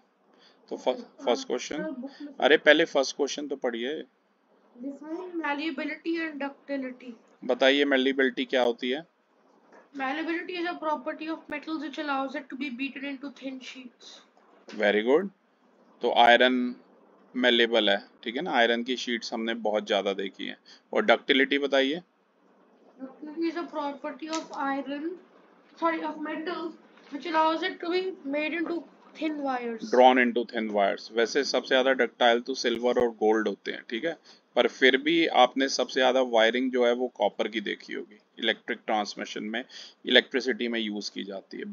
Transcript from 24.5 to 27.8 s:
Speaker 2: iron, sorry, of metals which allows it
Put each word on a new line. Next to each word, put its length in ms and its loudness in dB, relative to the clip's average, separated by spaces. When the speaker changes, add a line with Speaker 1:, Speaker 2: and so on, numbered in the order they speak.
Speaker 2:
iron, 420 -6
sorry, 300 -2
of 140 -8
metals 540 -6
which 140 -10
allows 360 2
it 180 -4